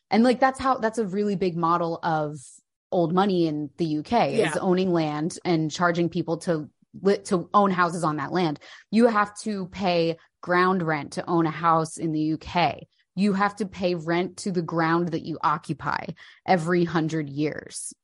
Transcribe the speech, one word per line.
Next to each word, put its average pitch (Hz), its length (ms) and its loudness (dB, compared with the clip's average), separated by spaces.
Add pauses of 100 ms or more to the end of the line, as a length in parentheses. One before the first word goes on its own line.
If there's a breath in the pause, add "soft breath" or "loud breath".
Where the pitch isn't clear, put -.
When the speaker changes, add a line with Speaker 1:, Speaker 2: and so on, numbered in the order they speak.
(100)
Speaker 1:
And, 220 140 6
like, 254 160 4
that's 262 180 2
how, 262 200 0
that's 220 200 -4
a 226 80 -2
really 202 300 -2
big 175 200 -2
model 165 460 0
of 156 360 -2 (520)
old 170 240 2
money 185 320 4
in 151 320 -4
the 170 80 0
U 151 160 -2
K 220 320 2
is 165 200 0
Speaker 2:
Yeah. - 60 -2
Speaker 1:
owning 185 320 2
land 156 520 -2
and 160 260 0
charging 175 400 0
people 165 280 -4
to 160 300 -2 (320)
li-, 196 240 2
to 170 300 -2
own 202 160 6
houses 175 340 0
on 151 120 0
that - 160 -6
land. 165 260 0 (320 loud breath)
You 226 160 6
have 208 260 2 (100)
to 196 260 -6
pay 175 500 0 (240 soft breath)
ground 180 400 2
rent 151 300 -2
to 180 180 -6
own 165 160 2
a 156 40 0
house 160 460 0
in 160 160 -2
the 156 80 -2
U 156 160 0
K. - 520 -2 (260)
You 196 200 2
have 202 220 0
to 208 100 -4
pay 180 280 -2
rent 170 440 -2
to - 120 -6
the 180 120 -2
ground 165 460 0
that 156 140 -4
you 160 200 -8
occupy - 640 -2 (400 soft breath)
every 175 380 2
hundred 160 440 -2
years. - 640 -6 (120)